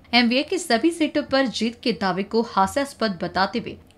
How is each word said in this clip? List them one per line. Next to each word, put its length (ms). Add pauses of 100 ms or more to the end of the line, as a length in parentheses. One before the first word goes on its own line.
(140)
एमवीए 280
की 160
सभी 320
सीटों 320
पर 240
जीत 360
के 100
दावे 300
को 200
हास्यास्पद 800
बताते 360
हुए 180 (220)